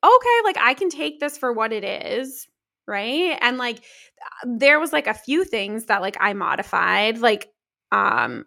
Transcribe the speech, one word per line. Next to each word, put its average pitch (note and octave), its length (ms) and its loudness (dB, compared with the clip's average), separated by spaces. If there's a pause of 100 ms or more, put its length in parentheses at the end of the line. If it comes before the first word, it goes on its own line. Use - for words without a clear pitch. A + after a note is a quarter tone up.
"Okay, A#4 400 6
like, G4+ 160 -2
I B3 140 4
can F#4 160 -4
take D4+ 300 -6
this D4 180 -6
for B3 160 -4
what A3 180 -2
it G#3+ 120 -6
is," A#3 640 -6 (400)
right? B3+ 540 -2
And, B3 160 2
like, A#3+ 260 -6 (600)
there C4 360 4
was, D#4 140 -2
like, D4+ 140 0
a G#3+ 60 0
few D4 320 -2
things A3 400 -4
that, G3+ 160 0
like, F#3+ 180 -4
I G3+ 140 2
modified, G3 840 0
like, G#3+ 280 2 (440)
um, B2 560 0